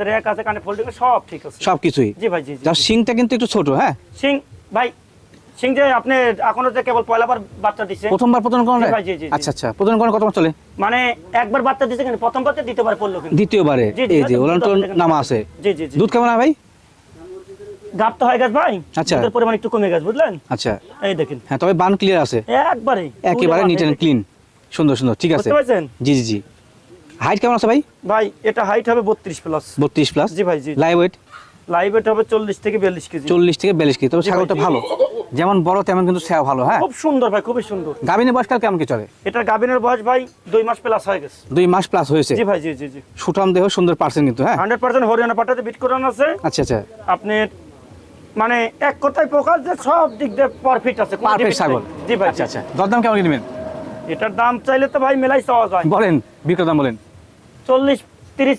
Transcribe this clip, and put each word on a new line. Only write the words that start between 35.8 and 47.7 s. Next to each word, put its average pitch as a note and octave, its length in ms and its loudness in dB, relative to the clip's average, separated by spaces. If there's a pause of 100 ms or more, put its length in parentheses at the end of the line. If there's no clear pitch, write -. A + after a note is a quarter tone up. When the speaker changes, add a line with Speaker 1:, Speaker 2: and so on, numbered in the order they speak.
Speaker 2:
তেমন F#3 200 2
কিন্তু F3+ 200 0
সেও D#3+ 220 2
ভালো, C3 200 0
হ্যাঁ? G#3+ 160 2
Speaker 1:
খুব C4+ 80 -8 (100)
সুন্দর C4+ 300 2
ভাই, G#3 140 0
খুবই A#3+ 240 -4
সুন্দর। D#3+ 220 -6 (160)
Speaker 2:
গাভিনের A#3 260 2
বয়সকাল B3+ 280 0
কেমন G3 180 0
কি C#3+ 100 0
চলে? A2 140 -4 (240)
Speaker 1:
এটার A#3 220 -4
গাভিনের B3 340 0
বয়স A#3+ 240 0
ভাই B3+ 100 2 (340)
দুই A3 100 4
মাস A3+ 220 -2
প্লাস A3 240 0
হয়ে F#3+ 140 -2
গেছে। - 140 -18 (180)
Speaker 2:
দুই F3 180 4
মাস F#3 180 2
প্লাস E3 220 2
হয়েছে? D3 260 2
Speaker 1:
জি A#3 100 0
ভাই, F#3+ 160 0
জি, D#3+ 140 -4
জি, D3 140 -10
জি। C#3 60 -18 (240)
Speaker 2:
সুঠাম F#3+ 320 0
দেহ, F3+ 120 4
সুন্দর F3 340 2
পার্সেন্ট D3 280 2
কিন্তু, A#2+ 180 -4
হ্যাঁ? G#3+ 140 2
Speaker 1:
হান্ড্রেড A3 220 0
পার্সেন্ট B3+ 260 2
হরিয়ানা A#3 300 2
পাঠাতে A#3+ 280 0
বিট A#3 160 -10
করানো C4 280 -2
আছে। B3 160 0 (200)
Speaker 2:
আচ্ছা, D3+ 160 -2
আচ্ছা। A#2 160 -2 (360)
Speaker 1:
আপনার, G#3+ 320 -2 (960)